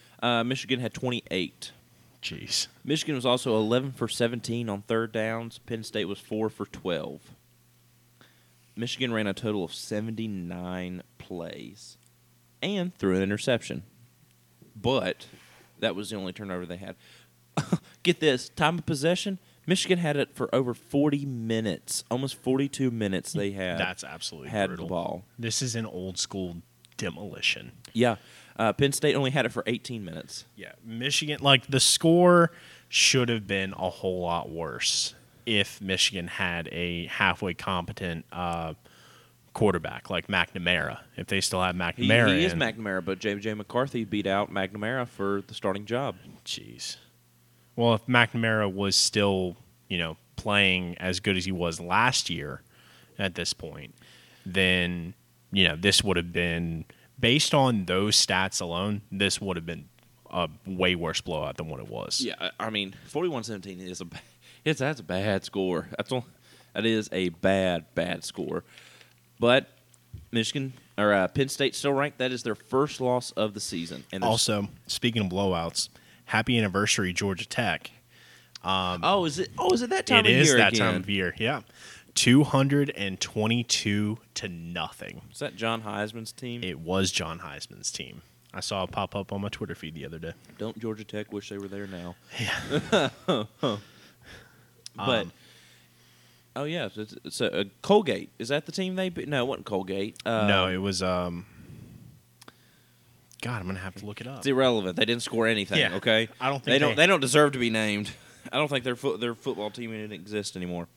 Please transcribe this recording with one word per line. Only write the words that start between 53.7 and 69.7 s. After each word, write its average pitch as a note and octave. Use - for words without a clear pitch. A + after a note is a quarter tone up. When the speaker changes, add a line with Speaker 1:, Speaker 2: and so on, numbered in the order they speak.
Speaker 2:
then, F2+
you F#2
know, D#2+
this F#2
would F#2+
have F2
been, E2+
based A#2+
on B2+
those G2
stats F#2+
alone, F#2+
this G2
would F#2+
have E2
been D#2+
a F2
way F#2
worse E2
blowout D#2
than D#2+
what C#2
it G#1
was. A1
Speaker 1:
Yeah, A#2
I, F2
I A2+
mean, G2+
forty-one D3+
seventeen G2
is F2+
a F#2
ba-, -
it's, D#3
that's C#3
a F#2+
bad F#2+
score. F#2
That's -
a, B2
that G#2+
is A2
a F#2
bad, F#2
bad F2
score. -
But A#2+